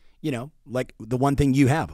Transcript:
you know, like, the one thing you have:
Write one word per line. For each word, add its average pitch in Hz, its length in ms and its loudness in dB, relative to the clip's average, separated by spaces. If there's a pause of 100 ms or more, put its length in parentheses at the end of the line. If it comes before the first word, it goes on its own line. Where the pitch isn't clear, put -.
(220)
you 156 100 -4
know, 123 180 -8 (140)
like, 127 340 -8
the 113 200 -6
one 139 180 2
thing 143 160 2
you 135 140 4
have: 135 280 0